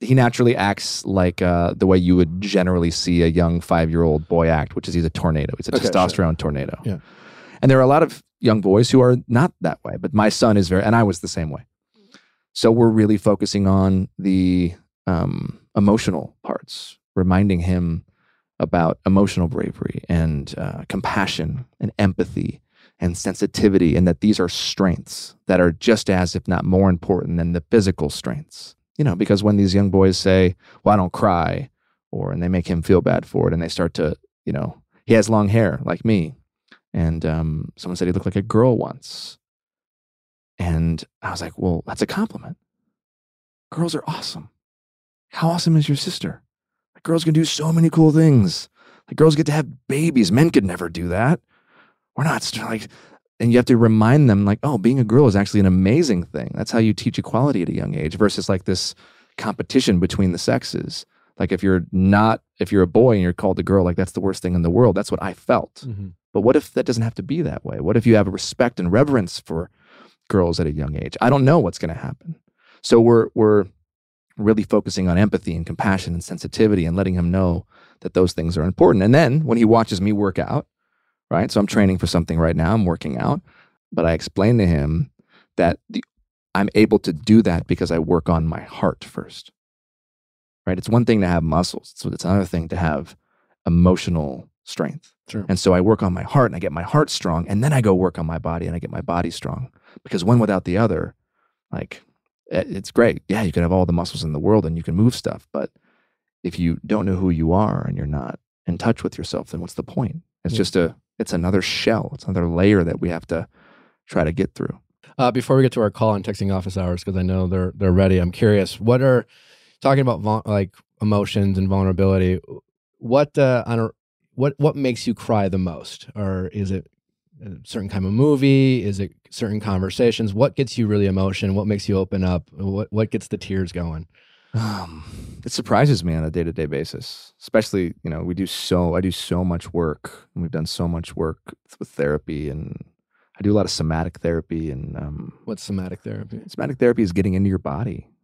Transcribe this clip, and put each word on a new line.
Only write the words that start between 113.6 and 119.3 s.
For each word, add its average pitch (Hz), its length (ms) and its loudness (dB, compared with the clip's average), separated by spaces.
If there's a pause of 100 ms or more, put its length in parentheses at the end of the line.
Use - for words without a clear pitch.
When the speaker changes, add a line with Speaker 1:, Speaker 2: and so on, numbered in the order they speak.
Speaker 1:
try 82 180 0
to 80 80 -2
get - 200 -2
through. - 260 -8 (380)
Speaker 2:
Uh, 123 140 2
before 127 240 0
we 135 80 6
get 123 100 4
to 120 80 -2
our 104 100 2
call 110 220 0
and 101 120 -6
texting 101 280 -2
office 92 240 -4
hours, 90 260 -4
'cause 95 120 -4
I 92 60 -2
know 92 260 0
they're, 92 260 -2
they're 92 180 -2
ready, 95 260 4
I'm 90 140 0
curious, 104 500 2
what 120 200 2
are, 131 240 2 (560)